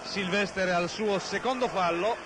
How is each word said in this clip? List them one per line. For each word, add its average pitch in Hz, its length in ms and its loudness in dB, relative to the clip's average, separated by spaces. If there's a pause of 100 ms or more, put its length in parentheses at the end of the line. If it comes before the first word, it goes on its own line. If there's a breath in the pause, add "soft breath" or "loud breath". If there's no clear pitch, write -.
Silvester 190 640 0
è 185 40 2
al 175 180 2
suo 208 300 0
secondo 240 480 0
fallo. 180 480 2 (100)